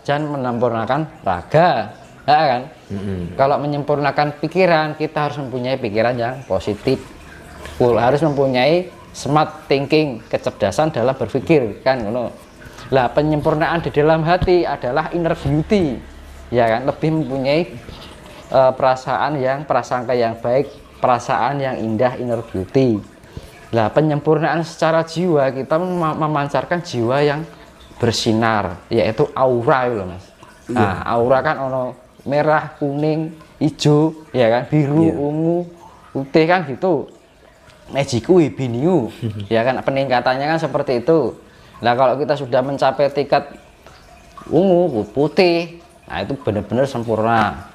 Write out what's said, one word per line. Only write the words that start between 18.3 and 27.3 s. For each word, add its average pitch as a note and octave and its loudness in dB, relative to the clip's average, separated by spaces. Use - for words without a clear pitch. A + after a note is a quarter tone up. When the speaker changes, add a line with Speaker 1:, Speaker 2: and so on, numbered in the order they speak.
Speaker 1:
eh, C3 4
perasaan B2+ 0
yang, C3+ -2
prasangka B2 -2
yang A#2 0
baik, C3 0
perasaan B2 0
yang C3 -4
indah, A2 0
inner A#2+ -4
beauty. A2 0
Lah, A2+ 2
penyempurnaan D3+ 0
secara D#3+ 0
jiwa, D#3+ 0
kita C3 -4
mem-, F3+ -2
memancarkan D3 -2
jiwa B2 -2
yang D3 2